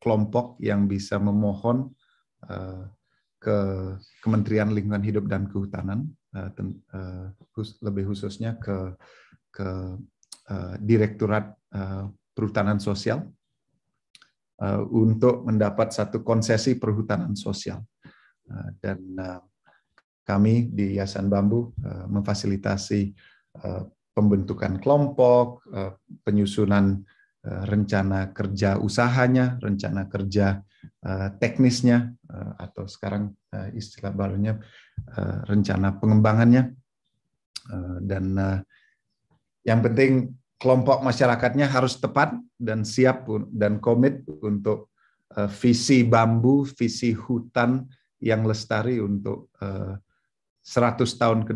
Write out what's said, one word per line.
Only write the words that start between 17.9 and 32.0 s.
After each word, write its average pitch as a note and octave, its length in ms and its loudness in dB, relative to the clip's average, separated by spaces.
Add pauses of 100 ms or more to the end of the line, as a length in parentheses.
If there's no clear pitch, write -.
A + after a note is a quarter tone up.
Eh, G#2 200 -12 (120)
dan, G2 160 -6 (240)
eh, F2+ 180 -12 (840)
kami A2 400 4
di G2+ 320 -2
Yayasan G2 320 -2
Bambu, G#2 480 2
eh, F#2+ 320 -8
memfasilitasi, G2+ 880 -2 (640)
eh, F#2+ 200 -8 (280)
pembentukan G2 720 2
kelompok, B2+ 880 4
eh, G2 240 -8 (320)
penyusunan, G2+ 800 2 (400)
eh, F#2+ 240 -8
rencana G2 640 0
kerja G2+ 480 0
usahanya, B2+ 800 2
rencana G2+ 480 -4
kerja, G2 480 0 (480)
eh, F#2+ 220 -4 (100)
teknisnya, A#2+ 800 2 (160)